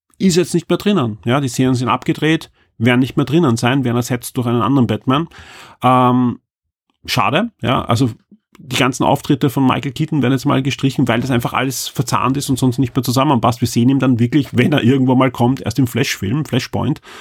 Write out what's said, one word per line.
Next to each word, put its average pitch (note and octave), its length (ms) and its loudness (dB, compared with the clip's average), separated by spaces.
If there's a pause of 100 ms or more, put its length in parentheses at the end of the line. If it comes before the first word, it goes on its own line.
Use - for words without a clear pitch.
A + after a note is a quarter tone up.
(180)
ist F3+ 180 2
jetzt F3 180 0
nicht E3+ 140 -2
mehr F3 100 0
drinnen. C3+ 460 -2
Ja, B2+ 160 0
die C#3 80 -2
Szenen B2+ 260 0
sind B2 140 -2
abgedreht, D#3 640 -2 (260)
werden A#2+ 220 2
nicht B2+ 180 0
mehr D3 80 2
drinnen C#3 320 2
sein, B2 280 0
werden A#2+ 120 0
ersetzt B2 400 -4
durch A#2+ 120 -2
einen A#2 140 0
anderen A#2+ 260 2
Batman. C3 400 -2 (520)
Ähm, B2+ 600 2 (640)
schade, C3 480 -2 (100)
ja, A#2+ 220 -2
also A#2 260 0 (480)
die B2+ 180 -8
ganzen - 280 0
Auftritte C#3 460 2
von C3+ 140 0
Michael B2+ 280 -2
Keaton D#3 300 -2
werden B2 100 2
jetzt C3+ 120 -2
mal C3+ 180 0
gestrichen, C3+ 440 -2
weil A#2 140 0
das C3 100 -4
einfach A#2+ 220 -2
alles B2+ 340 -4
verzahnt B2 500 -2
ist C#3+ 140 -4
und C3 80 -2
sonst B2 200 0
nicht C3 160 -2
mehr C3+ 80 0
zusammenpasst. C3 580 0
Wir A#2+ 80 0
sehen A#2+ 200 2
ihn C#3 120 4
dann B2+ 180 2
wirklich, A#2+ 380 0
wenn B2 160 2
er C#3+ 100 2
irgendwann C3 360 4
mal C3 120 2
kommt, B2 300 0
erst - 180 -6
im C3+ 100 4
Flash-Film, B2 560 -4
Flashpoint. A2+ 560 -4 (200)